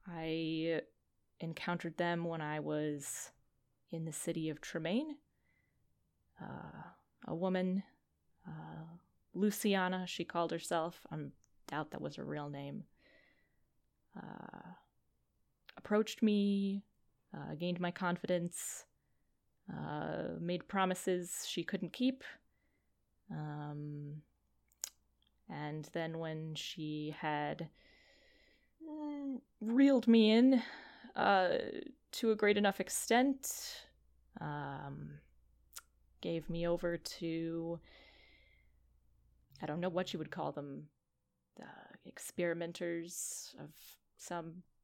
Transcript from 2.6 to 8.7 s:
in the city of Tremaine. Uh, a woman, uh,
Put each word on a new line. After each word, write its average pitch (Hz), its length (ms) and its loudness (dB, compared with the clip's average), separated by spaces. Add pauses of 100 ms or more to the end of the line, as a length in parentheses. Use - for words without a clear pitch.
in 160 160 -6
the 160 80 -4
city 160 360 -2
of 151 120 -6
Tremaine. 220 540 -2 (1300)
Uh, - 420 -14 (440)
a 156 80 -2
woman, 185 480 2 (640)
uh, 160 360 -12 (500)